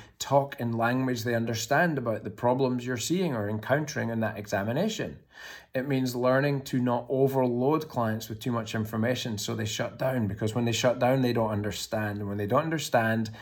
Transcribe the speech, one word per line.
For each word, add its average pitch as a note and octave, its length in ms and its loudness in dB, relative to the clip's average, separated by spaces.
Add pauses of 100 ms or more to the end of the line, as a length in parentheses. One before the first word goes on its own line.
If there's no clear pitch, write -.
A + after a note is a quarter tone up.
(180)
talk C#3 420 2
in A#2 160 -2
language B2 480 0
they A#2+ 100 0
understand C#3 600 2
about A#2 280 -2
the G2+ 60 -6
problems B2 540 2
you're B2 140 -2
seeing E3 360 0
or G#2 140 -2
encountering A#2 640 0
in A2+ 100 -2
that A2 180 -2
examination. A#2 800 -2 (540)
It C3 160 -4
means C3 260 0
learning C3+ 480 2
to C3 180 -2
not A#2+ 280 0
overload C3 800 2
clients A2+ 400 -2
with G#2+ 120 -10
too B2+ 120 -2
much A2+ 220 -2
information A2+ 640 0
so A2+ 160 -4
they A2+ 100 -2
shut A#2 340 -4
down, C3 280 0
because G#2 280 -2
when A#2+ 120 2
they A#2 60 2
shut A#2+ 260 2
down, C3 240 4
they A#2+ 100 2
don't A2 180 2
understand. G#2 680 -2
And G#2 100 -4
when G2+ 80 -4
they G#2 100 0
don't B2+ 180 2
understand, A2+ 640 0 (120)